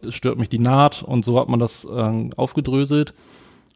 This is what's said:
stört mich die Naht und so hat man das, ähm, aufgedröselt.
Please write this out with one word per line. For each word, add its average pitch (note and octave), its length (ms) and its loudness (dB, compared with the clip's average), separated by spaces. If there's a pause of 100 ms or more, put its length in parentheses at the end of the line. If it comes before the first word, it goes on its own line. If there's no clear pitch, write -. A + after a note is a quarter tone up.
stört - 280 -4
mich A#2 120 -2
die A2+ 100 -2
Naht C3+ 440 4
und A#2+ 200 -2
so A#2+ 160 2
hat - 80 2
man B2 120 0
das, - 300 -4
ähm, A2+ 460 -2
aufgedröselt. C#3 800 0 (640)